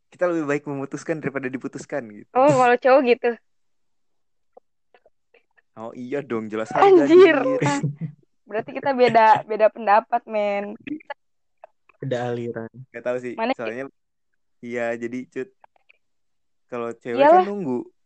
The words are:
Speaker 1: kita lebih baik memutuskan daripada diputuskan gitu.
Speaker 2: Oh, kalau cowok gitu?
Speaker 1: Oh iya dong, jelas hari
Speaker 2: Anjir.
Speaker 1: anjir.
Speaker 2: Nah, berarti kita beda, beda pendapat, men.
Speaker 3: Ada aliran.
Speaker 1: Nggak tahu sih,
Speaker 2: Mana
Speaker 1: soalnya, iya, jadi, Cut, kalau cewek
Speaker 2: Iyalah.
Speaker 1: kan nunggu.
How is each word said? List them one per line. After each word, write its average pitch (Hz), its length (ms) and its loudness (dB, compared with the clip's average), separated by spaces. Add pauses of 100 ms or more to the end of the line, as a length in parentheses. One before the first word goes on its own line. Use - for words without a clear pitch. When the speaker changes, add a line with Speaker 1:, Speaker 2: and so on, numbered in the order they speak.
Speaker 1:
kita - 160 -10
lebih 170 200 -2
baik 143 200 -2
memutuskan 143 520 -8
daripada 135 300 -6
diputuskan 135 540 -10 (100)
gitu. - 220 -20
Speaker 2:
Oh, 262 180 4
kalau 247 240 4
cowok 262 320 4
gitu? 240 220 2 (2500)
Speaker 1:
Oh 110 160 -14
iya 127 260 -8
dong, 113 300 -6
jelas 110 240 -8
hari 392 180 6
Speaker 2:
Anjir. 330 480 8
Speaker 1:
anjir. 175 220 -2
Speaker 2:
Nah, 285 180 0 (640)
berarti 214 300 -10
kita 269 180 -4
beda, 226 540 4
beda 214 240 2
pendapat, 226 560 0
men. 208 500 -4 (1200)
Speaker 3:
Ada 127 180 -6 (140)
aliran. 117 400 -8 (180)
Speaker 1:
Nggak 117 140 -16
tahu 123 160 -4
sih, 123 160 -10
Speaker 2:
Mana 113 160 -4
Speaker 1:
soalnya, 117 340 -8 (760)
iya, 120 320 -6
jadi, 117 320 -8
Cut, 131 220 -10 (1200)
kalau 117 240 -8
cewek 131 240 -6
Speaker 2:
Iyalah. 320 240 6
Speaker 1:
kan 202 80 -8
nunggu. 202 320 -6 (220)